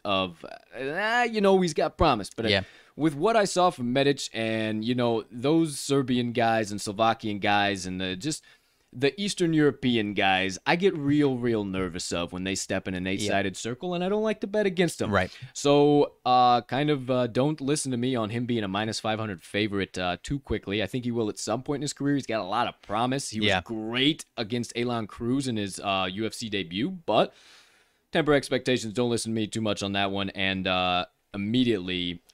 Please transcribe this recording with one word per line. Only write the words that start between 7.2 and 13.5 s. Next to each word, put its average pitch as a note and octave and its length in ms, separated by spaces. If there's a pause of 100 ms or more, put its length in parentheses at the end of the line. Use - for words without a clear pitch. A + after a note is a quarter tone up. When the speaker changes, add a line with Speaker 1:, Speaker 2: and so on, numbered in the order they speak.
Speaker 1:
guys G2+ 480
and F#2 140
the, F#2 160
just C#3 260 (560)
the C#3 220
Eastern F3+ 320
European B2+ 640
guys, F#2+ 520
I D#3+ 100
get F3+ 200
real, C#3+ 400
real A#2 280
nervous F#2 480
of F2 200
when F#2 120
they F#2+ 100
step F#2+ 340
in F#2 60
an F2+ 100
Speaker 2:
Yeah. F#2+ 60
Speaker 1:
eight-sided G2 440